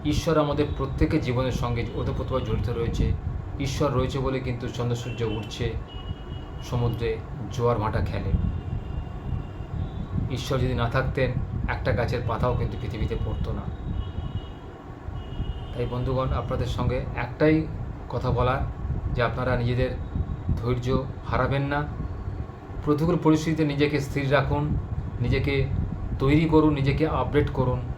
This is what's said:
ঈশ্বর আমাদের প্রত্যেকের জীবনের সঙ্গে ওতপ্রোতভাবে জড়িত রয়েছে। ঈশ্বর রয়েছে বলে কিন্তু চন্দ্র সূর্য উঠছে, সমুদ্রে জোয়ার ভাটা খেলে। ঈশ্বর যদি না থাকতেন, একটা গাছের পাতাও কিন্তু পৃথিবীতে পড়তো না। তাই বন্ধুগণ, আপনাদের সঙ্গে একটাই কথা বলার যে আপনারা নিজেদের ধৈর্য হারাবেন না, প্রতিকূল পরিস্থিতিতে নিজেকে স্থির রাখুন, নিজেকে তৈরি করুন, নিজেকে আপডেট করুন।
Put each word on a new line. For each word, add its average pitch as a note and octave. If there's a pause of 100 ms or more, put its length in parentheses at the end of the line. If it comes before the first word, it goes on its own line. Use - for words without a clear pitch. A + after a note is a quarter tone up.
ঈশ্বর D3+
আমাদের D3 (100)
প্রত্যেকের D3+
জীবনের B2
সঙ্গে A#2+ (120)
ওতপ্রোতভাবে B2+
জড়িত B2+ (100)
রয়েছে। - (540)
ঈশ্বর C#3+ (100)
রয়েছে C3
বলে C3
কিন্তু B2+ (120)
চন্দ্র A#2+
সূর্য A2+ (160)
উঠছে, A2 (1040)
সমুদ্রে A#2+ (420)
জোয়ার A#2
ভাটা A2
খেলে। G2+ (2000)
ঈশ্বর C3
যদি B2+
না A#2
থাকতেন, C3 (440)
একটা -
গাছের A#2+
পাতাও A#2
কিন্তু A#2
পৃথিবীতে A2
পড়তো G#2+
না। G2+ (2000)
তাই B2
বন্ধুগণ, B2+ (120)
আপনাদের B2
সঙ্গে B2 (180)
একটাই D3+ (520)
কথা B2+
বলার B2 (540)
যে A#2+
আপনারা B2
নিজেদের B2 (680)
ধৈর্য A#2+ (380)
হারাবেন B2+
না, D3 (1040)
প্রতিকূল D#3
পরিস্থিতিতে D#3
নিজেকে D3
স্থির C#3
রাখুন, C#3+ (560)
নিজেকে C3 (640)
তৈরি D3+ (100)
করুন, D3+
নিজেকে C#3 (160)
আপডেট C#3 (100)
করুন। B2 (180)